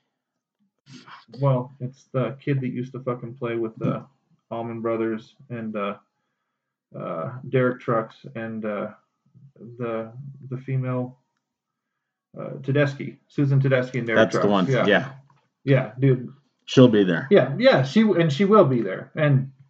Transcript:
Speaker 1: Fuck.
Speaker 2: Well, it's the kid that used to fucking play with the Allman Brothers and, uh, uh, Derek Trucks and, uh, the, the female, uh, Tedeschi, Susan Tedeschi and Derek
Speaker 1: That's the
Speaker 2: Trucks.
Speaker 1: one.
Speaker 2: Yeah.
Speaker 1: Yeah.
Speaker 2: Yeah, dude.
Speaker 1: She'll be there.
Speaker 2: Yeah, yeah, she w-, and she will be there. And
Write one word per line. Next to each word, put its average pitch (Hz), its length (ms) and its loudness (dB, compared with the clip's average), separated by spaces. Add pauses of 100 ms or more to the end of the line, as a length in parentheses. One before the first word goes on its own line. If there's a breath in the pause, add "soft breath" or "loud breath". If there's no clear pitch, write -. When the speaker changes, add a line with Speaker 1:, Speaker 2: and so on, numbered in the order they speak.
(880)
Speaker 1:
Fuck. - 540 -20
Speaker 2:
Well, 131 380 0
it's - 340 -14
the 123 280 -4
kid 139 220 -2
that 127 100 -4
used 123 200 -8
to 123 80 -12
fucking 120 340 -8
play 117 220 -6
with 113 200 -6
the - 280 -6 (460)
Allman 117 300 -8
Brothers 113 560 -4 (140)
and, 113 260 -10
uh, 101 200 -6 (1000)
uh, 101 340 -8 (160)
Derek 127 320 0
Trucks 113 360 -4 (180)
and, 113 300 -10
uh, 104 240 -6 (880)
the, 113 320 -8 (400)
the 127 80 -8
female, 127 600 -6 (1200)
uh, 107 160 -12 (100)
Tedeschi, 139 640 -2
Susan 139 320 0
Tedeschi 131 380 0
and 113 100 -6
Derek 110 140 0
Speaker 1:
That's 110 120 2
the 110 60 0
Speaker 2:
Trucks. 101 100 2
Speaker 1:
one. 95 160 2
Speaker 2:
Yeah. 117 200 0
Speaker 1:
Yeah. 95 260 2 (520)
Speaker 2:
Yeah, 123 360 2
dude. 131 320 2 (320)
Speaker 1:
She'll 127 240 8
be 104 160 6
there. 85 260 -2
Speaker 2:
Yeah, 151 280 4
yeah, 220 260 4
she - 180 2
w-, 185 180 2
and 160 120 2
she 202 120 0
will 202 200 8
be 127 180 2
there. 95 320 -8
And 143 380 2 (180)